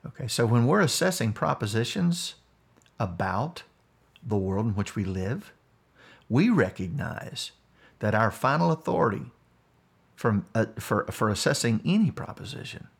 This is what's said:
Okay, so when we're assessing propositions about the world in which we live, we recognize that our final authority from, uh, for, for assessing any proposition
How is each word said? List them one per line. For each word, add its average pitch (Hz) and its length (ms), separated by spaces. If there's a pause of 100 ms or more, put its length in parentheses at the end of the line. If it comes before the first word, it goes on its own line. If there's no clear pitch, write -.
Okay, - 200
so 117 200
when 117 200
we're 185 140
assessing 160 540
propositions 139 1000 (640)
about 95 640 (640)
the 107 100
world 95 300
in 107 80
which 98 200
we 101 100
live, 95 480 (760)
we 151 200
recognize - 1040 (460)
that 107 160
our 107 160
final 156 420
authority 156 580 (840)
from, 101 400
uh, 110 120 (100)
for, - 300
for 110 220
assessing 117 560
any 190 260
proposition - 800 (120)